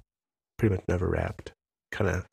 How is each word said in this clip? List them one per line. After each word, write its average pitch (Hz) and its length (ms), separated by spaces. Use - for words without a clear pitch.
pretty 101 180
much 85 120
never 90 220
wrapped, 85 420
kinda 92 420